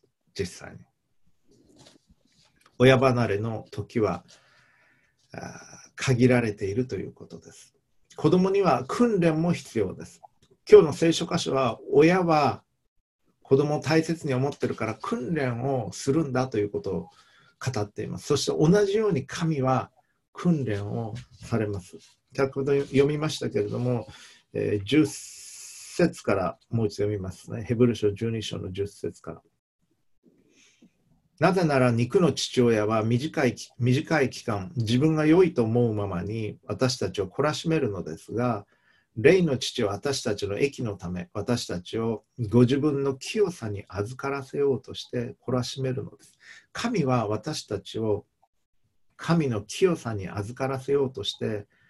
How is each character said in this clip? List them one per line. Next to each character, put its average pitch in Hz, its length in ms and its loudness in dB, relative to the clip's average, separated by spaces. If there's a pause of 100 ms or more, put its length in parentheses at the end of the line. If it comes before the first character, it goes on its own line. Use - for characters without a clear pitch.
(340)
実 - 340 -8
際 - 60 -18
に。 - 60 -18 (2000)
親 131 180 8
離 123 300 2
れ 101 120 0
の 110 320 -6
時 - 280 -6
は、 92 240 0 (1080)
あ - 60 -16
ー、 - 460 -16 (220)
限 123 220 6
ら 123 140 4
れ 113 100 -2
て 101 140 -8
い 98 100 -4
る 127 100 -2
と 98 120 -8
い - 80 -8
う - 80 -14
こ 107 140 -20
と - 120 -18
で - 140 -20
す。 - 200 -20 (440)
子 151 120 0
供 185 200 4
に 196 120 2
は 135 280 2
訓 226 320 2
練 160 200 2
も 170 120 2
必 - 260 -6
要 92 160 -2
で 78 100 -16
す。 - 160 -20 (480)
今 208 120 12
日 160 60 6
の 139 60 -2
聖 165 200 2
書 165 120 -4
箇 170 140 -2
所 - 160 -2
は、 127 240 0 (140)
親 170 300 6
は 147 380 2 (800)
子 - 140 4
供 151 220 2
を - 20 -8
大 160 240 2
切 160 240 -6
に 135 60 0
思 131 160 0
っ - 20 -4
て 127 160 -4
る - 80 -6
か - 100 -6
ら 110 100 -4
訓 233 380 -6
練 123 300 -2
を 127 300 -2
す - 180 -2
る 156 140 0
ん 131 80 -6
だ 127 160 0
と 110 80 -6
い 101 80 0
う 101 40 -6
こ - 120 -6
と 98 100 -6
を 87 180 -6 (560)
語 120 160 -2
っ 104 80 -6
て - 140 -10
い - 40 -8
ま 87 100 -10
す。 - 100 -14
そ - 80 2
し - 80 -2
て - 80 -2
同 196 340 4
じ 196 120 0
よ 220 100 0
う 190 60 0
に 127 120 -2
神 160 360 -4
は 127 300 0 (420)
訓 160 320 0
練 101 200 -4
を 113 280 -6 (280)
さ - 160 -2
れ 107 100 -2
ま 101 120 -6
す。 - 180 -16 (380)
先 135 160 0
ほ 135 140 -6
ど 143 160 2
読 139 240 4
み 147 120 0
ま 151 120 -2
し - 100 -6
た 120 100 -6
け 127 100 -2
れ 104 100 -2
ど 117 100 -6
も、 123 260 -2 (460)
え 104 300 -2
ー、 - 20 -8
十 143 220 4
節 - 1160 -6
か 107 140 0
ら 90 220 -2 (120)
も 117 140 0
う 104 40 2
一 - 100 -10
度 101 80 0
読 104 120 -2
み - 0 -
ま 92 140 -8
す - 180 -18
ね。 110 140 -10
ヘ 120 120 -2
ブ 120 100 6
ル 117 100 4
書 104 160 0
十 110 180 -4
二 110 140 -4
章 - 140 -8
の 95 160 -10
十 98 140 -4
節 - 340 -12
か - 100 -12
ら。 82 100 -16 (2000)
「な 170 120 4
ぜ 185 140 2
な 139 140 2
ら 123 120 4
肉 123 300 2
の 156 100 4
父 - 300 0
親 113 240 4
は 110 180 0
短 127 420 0
い 113 100 0
き-、 - 220 -16
短 127 440 0
い 127 80 0
期 - 140 -14
間、 101 340 -6
自 117 200 2
分 156 180 2
が 156 100 2
良 165 180 8
い 165 100 2
と 120 100 2
思 117 260 2
う 107 40 -2
ま 101 140 -2
ま 87 140 -4
に 107 440 -6
私 127 320 -2
た 101 120 -4
ち 98 120 -4
を 95 60 -4
懲 - 140 -6
ら 151 120 0
し - 140 -8
め 160 120 0
る 127 100 0
の 90 140 -8
で 78 140 -10
す - 160 -16
が、 117 320 -2 (520)
霊 160 240 6
の 143 160 0
父 - 260 -4
は 98 100 0
私 - 280 -4
た 107 140 -2
ち 101 120 -6
の 101 100 -4
益 139 260 -2
の 104 120 -6
た 87 140 -10
め、 90 240 -8
私 120 340 -2
た 90 140 -6
ち - 160 -10
を 113 260 -4 (260)
ご 117 120 8
自 123 160 6
分 139 260 0
の 139 120 -2
清 196 360 0
さ - 160 -10
に 101 220 -8
預 104 260 -6
か 139 140 -8
ら 139 140 -6
せ 143 160 -8
よ 139 160 2
う - 60 -6
と - 120 -16
し - 140 -12
て 120 280 -6 (100)
懲 - 60 -6
ら 123 120 0
し - 180 -8
め 131 100 -4
る 120 120 -6
の - 120 -16
で - 80 -20
す。」 - 140 -20 (340)
神 233 320 -2
は 123 240 2
私 107 380 -6
た 101 140 -6
ち - 200 -10
を 107 260 -2 (920)
神 160 300 2
の 110 160 -2
清 180 320 0
さ 113 180 -6
に 98 160 -6
預 107 260 -8
か 131 160 -4
ら 135 80 -4
せ 139 140 -4
よ 143 120 2
う 127 60 -4
と 98 120 -10
し - 120 -6
て 110 320 -6 (220)